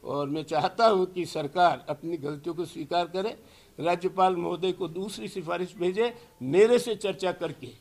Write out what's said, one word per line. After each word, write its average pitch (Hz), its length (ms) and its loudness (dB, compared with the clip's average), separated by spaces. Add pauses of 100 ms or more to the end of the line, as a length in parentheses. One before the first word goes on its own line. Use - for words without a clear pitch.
और 139 260 -4
मैं 156 140 -4
चाहता 175 440 2
हूं 190 180 4
कि 180 200 -6
सरकार 156 640 2
अपनी 165 280 -6
गलतियों 147 380 -6
को 170 100 -4
स्वीकार 170 420 -2
करे, 190 300 -4 (420)
राज्यपाल 185 560 2
महोदय 175 360 -2
को 180 160 -4
दूसरी 196 400 -8
सिफारिश 175 500 -6
भेजे, 196 360 0 (280)
मेरे 208 380 6
से 240 160 -2
चर्चा 185 360 -4
करके 151 380 -8 (120)